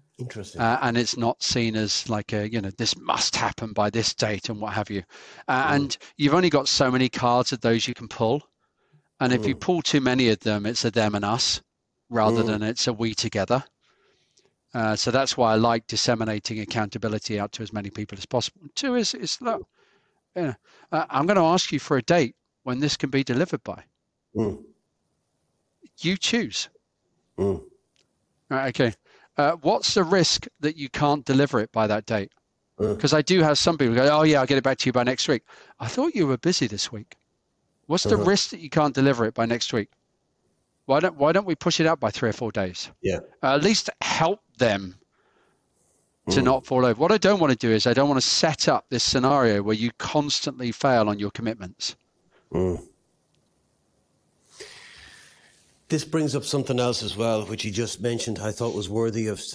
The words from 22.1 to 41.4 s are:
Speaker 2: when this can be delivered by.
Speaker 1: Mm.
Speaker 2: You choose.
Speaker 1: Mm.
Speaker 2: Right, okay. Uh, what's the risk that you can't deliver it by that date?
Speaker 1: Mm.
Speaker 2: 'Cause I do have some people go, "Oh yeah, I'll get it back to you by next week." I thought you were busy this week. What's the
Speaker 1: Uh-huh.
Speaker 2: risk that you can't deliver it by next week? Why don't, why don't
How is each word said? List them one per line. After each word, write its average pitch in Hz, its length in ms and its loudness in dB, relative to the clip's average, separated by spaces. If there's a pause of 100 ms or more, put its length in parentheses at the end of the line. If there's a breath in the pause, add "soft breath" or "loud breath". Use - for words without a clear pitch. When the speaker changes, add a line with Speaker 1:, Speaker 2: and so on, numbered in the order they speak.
Speaker 2:
when 127 180 -4
this 147 160 0
can 139 120 -4
be 135 160 0
delivered 139 400 -2
by. - 200 -12 (500)
Speaker 1:
Mm. 107 280 -2 (1400)
Speaker 2:
You 175 180 -2
choose. - 520 -2 (720)
Speaker 1:
Mm. 95 240 -2 (880)
Speaker 2:
Right, 135 180 -2
okay. 120 260 2 (420 soft breath)
Uh, 147 160 4 (100)
what's 180 320 2
the 196 100 4
risk 170 420 2 (140)
that 156 160 -2
you 139 120 -8
can't 147 360 0
deliver 139 360 2
it 110 120 -4
by 110 140 2
that 104 200 0
date? 104 260 -4 (460)
Speaker 1:
Mm. 104 220 0
Speaker 2:
'Cause 147 140 2
I 151 80 4
do 185 200 4
have 151 160 4
some 165 200 0
people 120 160 2
go, 127 140 4
"Oh 151 140 4
yeah, 151 180 6
I'll 127 60 2
get 139 120 4
it 123 60 -2
back 135 140 0
to - 80 -2
you 127 60 0
by 123 120 2
next 127 240 -2
week." 127 140 0 (380 loud breath)
I 113 80 -8
thought 311 260 -2
you 185 120 2
were 131 120 0
busy - 280 0
this - 260 -6
week. 104 240 -16 (720)
What's 170 180 -2
the 208 120 4
Speaker 1:
Uh-huh. 202 80 0
Speaker 2:
risk 196 260 2
that 170 100 -14
you 156 100 -14
can't 147 240 2
deliver 135 300 2
it 110 100 -2
by 117 120 0
next 117 260 -2
week? 107 160 -2 (1000)
Why 139 140 4
don't, 165 160 -2
why 147 160 4
don't 196 140 2